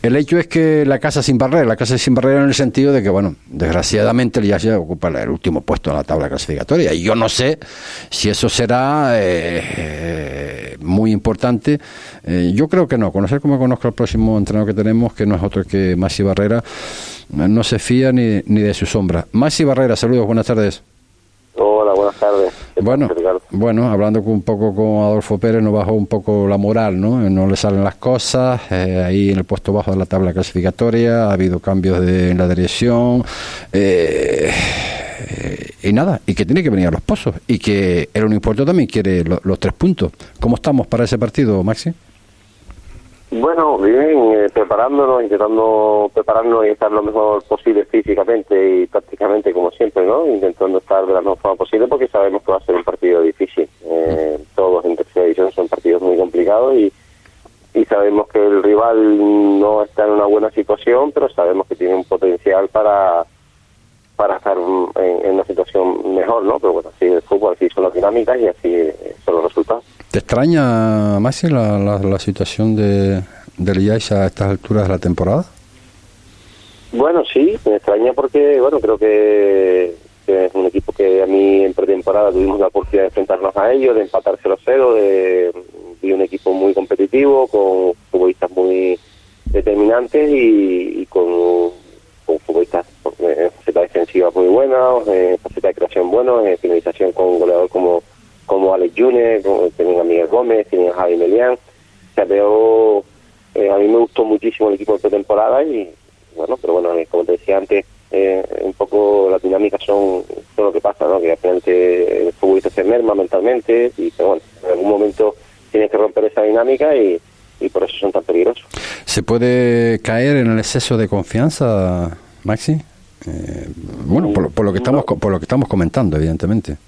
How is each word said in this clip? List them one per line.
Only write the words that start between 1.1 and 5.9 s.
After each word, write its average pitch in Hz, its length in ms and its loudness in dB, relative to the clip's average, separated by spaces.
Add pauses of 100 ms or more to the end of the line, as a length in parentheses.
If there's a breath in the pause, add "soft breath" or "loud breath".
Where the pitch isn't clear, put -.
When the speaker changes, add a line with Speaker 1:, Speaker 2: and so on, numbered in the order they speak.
Speaker 1:
sin 127 140 0
barrera, 131 280 2
la 110 120 0
casa 120 200 0
sin 123 180 0
barrera 135 260 2
en 139 80 4
el 135 40 0
sentido 135 380 2
de 131 100 2
que, 98 80 0
bueno, 92 260 0 (120)
desgraciadamente 107 920 0
el 101 60 0
Yaiza 101 300 0
ocupa 85 320 -4
la, 64 140 -4
el 58 60 -6
último 78 320 -4
puesto - 300 -4